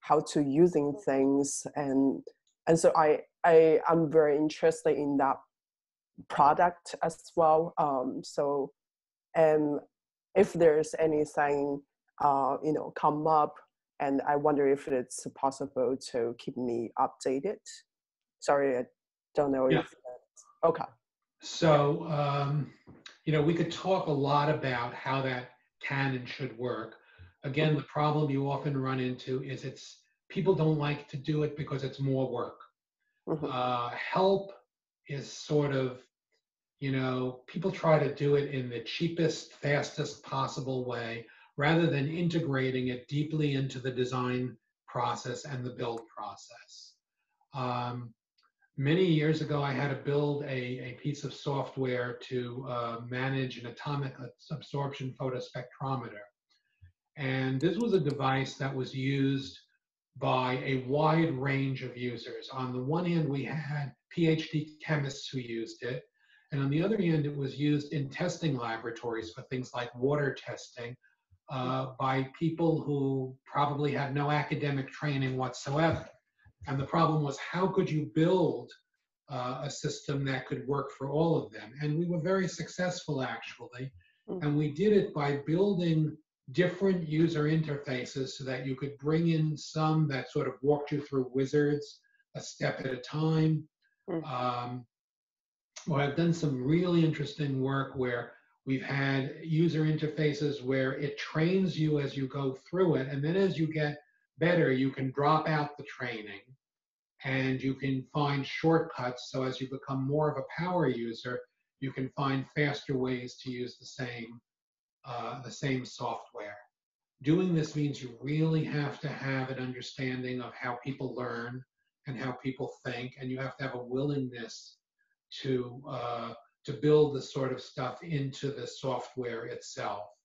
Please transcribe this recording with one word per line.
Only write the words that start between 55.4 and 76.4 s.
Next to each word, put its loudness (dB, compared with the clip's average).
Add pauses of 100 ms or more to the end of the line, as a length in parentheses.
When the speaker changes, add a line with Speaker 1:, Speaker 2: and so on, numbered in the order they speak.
Speaker 2:
And 0
this 0
was 0
a 6
device 0
that -4
was -6
used 0 (600)
by 0
a -2
wide 4
range 0
of -10
users. -8
On -6
the -4
one 0
hand, 2
we -2
had -6 (160)
P 2
H 0
D -4
chemists -4
who -4
used -8
it. -6 (500)
And -2
on 0
the 2
other 2
hand, 2
it -4
was -4
used 0
in -2
testing -2
laboratories -6
for -14
things -6
like -6
water 2
testing, -12 (560)
uh, -2 (120)
by 0 (100)
people 2
who 0
probably 0
had -4
no 0
academic -2
training -2
whatsoever. 0 (580)